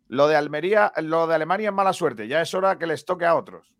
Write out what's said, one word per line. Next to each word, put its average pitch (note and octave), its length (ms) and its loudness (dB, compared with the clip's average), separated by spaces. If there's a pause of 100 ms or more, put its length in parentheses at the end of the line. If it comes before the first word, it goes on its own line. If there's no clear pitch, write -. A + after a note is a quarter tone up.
lo C#3 180 4
de D#3 80 4
Almería, D#3 580 2 (100)
lo D#3+ 260 0
de E3 80 2
Alemania F#3 320 -2
es G3+ 60 -4
mala G3 180 2
suerte, A#2+ 340 -4
ya C#3+ 140 -2
es D#3+ 120 -4
hora F#3+ 260 0
que E3 100 -6
les D3+ 160 -4
toque F3 220 -4
a E3 100 4
otros. - 440 -10